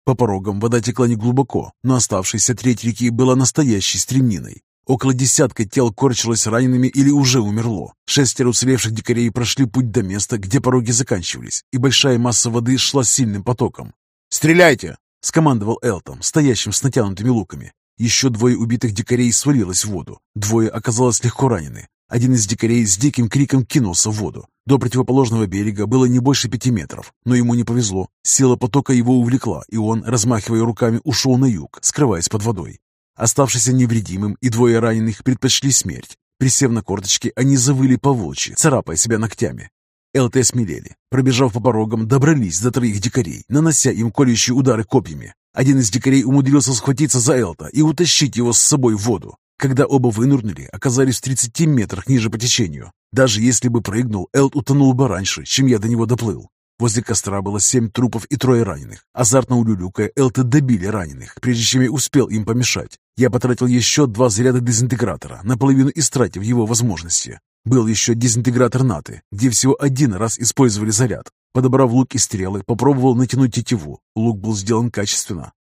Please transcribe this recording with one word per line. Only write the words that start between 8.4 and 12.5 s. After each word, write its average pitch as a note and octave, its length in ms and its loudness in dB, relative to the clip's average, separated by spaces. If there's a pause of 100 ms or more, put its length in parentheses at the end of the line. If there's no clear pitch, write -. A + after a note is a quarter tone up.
уцелевших B2 440 0
дикарей A#2 380 -2
прошли A#2+ 340 -2
путь B2 260 0
до A#2+ 120 0
места, G2+ 360 -4
где G2+ 220 -2
пороги B2+ 300 0
заканчивались, F#2 800 -4
и C3 60 -2
большая B2+ 400 2
масса A#2+ 320 0